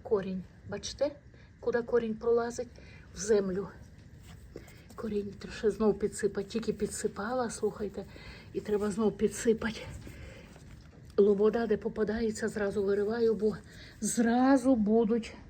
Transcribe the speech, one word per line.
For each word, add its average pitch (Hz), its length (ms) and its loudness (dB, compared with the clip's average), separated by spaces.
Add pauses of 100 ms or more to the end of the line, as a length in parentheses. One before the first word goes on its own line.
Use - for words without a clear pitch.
корінь. 190 400 -2 (260)
Бачите, 269 420 -4 (480)
куди 233 220 0
корінь 233 340 0
пролазить? 233 520 0 (480)
В 175 40 -14
землю. 196 480 2 (1300)
Корінь 208 440 -6
треба - 160 -12
ще 214 160 2
знов 208 280 2
підсипати. 202 500 -2
Тільки 214 240 -2
підсипала, 220 760 -4
слухайте, 202 560 -6 (480)
і 196 60 -4
треба 208 320 -2
знов 202 260 2
підсипати. 220 640 2 (1400)
Лобода, 214 500 6
де 214 100 2
попадається, 214 720 -2
зразу 202 340 -2
вириваю, 208 520 2
бо 208 220 0 (440)
зразу 247 760 4
будуть 220 580 2 (160)